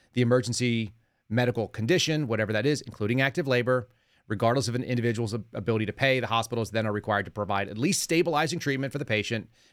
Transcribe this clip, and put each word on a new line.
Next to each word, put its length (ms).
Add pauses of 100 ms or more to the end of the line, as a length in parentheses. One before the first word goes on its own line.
(140)
the 80
emergency 720 (340)
medical 400
condition, 580
whatever 280
that 120
is, 140
including 400
active 300
labor, 400 (400)
regardless 400
of 60
an 80
individual's 500
ab-, 100 (100)
ability 340
to 40
pay, 300
the 60
hospitals 440
then 160
are 60
required 320
to 60
provide 360
at 100
least 240
stabilizing 580
treatment 340
for 40
the 60
patient. 460 (240)